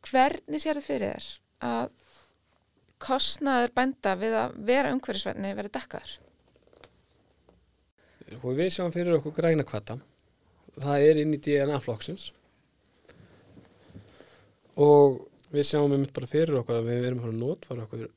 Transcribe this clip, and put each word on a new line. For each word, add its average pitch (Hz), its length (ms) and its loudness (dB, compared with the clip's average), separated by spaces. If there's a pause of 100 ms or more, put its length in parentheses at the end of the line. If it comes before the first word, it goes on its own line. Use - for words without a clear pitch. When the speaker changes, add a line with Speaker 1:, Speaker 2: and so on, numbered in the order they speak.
Speaker 1:
hvernig 294 600 0
sérðu 294 220 -2
fyrir 214 320 -4
þér - 100 -14 (340)
að - 280 -4 (1120)
kostnaður 269 760 0
bænda 247 400 0
við 220 220 -2
að - 180 -4 (100)
vera 262 280 2
umhverfisvænni 196 600 -6
verði 208 220 -10
dekkaður? - 380 -12 (2250)
Speaker 2:
Og 127 160 -4
við 175 160 0
sjáum 175 240 -4
fyrir 175 220 2
okkur 151 180 -4
græna 160 320 2
hvata. 107 300 -8 (760)
Það 143 280 2
er 156 180 8
inn 151 120 0
í 147 80 -4
D 147 180 0
N 139 140 0
A 139 80 -2
flokksins. - 480 -10 (2500)
Og 143 460 8 (260)
við 147 160 0
sjáum 147 300 2
einmitt 139 200 -2
bara 127 140 -8
fyrir 156 300 2
okkur 117 200 -2
að 117 120 -2
við 123 160 -2
erum 127 120 -4
að 117 60 -8
fara 113 100 -4
að 113 60 -4
notfæra 123 460 -8
okkur 113 300 -12